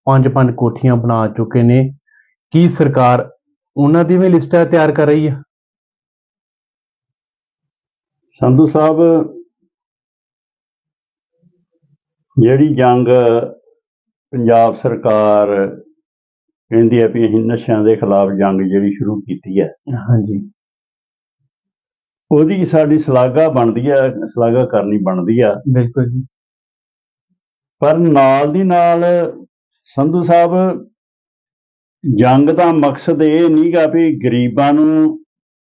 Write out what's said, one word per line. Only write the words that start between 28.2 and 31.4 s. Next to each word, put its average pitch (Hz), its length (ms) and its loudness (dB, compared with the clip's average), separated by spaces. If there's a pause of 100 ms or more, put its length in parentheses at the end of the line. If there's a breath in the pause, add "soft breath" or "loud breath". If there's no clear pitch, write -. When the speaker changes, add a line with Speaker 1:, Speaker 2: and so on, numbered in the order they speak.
Speaker 2:
ਦੀ 190 100 0
ਨਾਲ 170 380 2 (840)
ਸੰਧੂ 160 380 -2
ਸਾਹਿਬ, 170 600 0 (1300)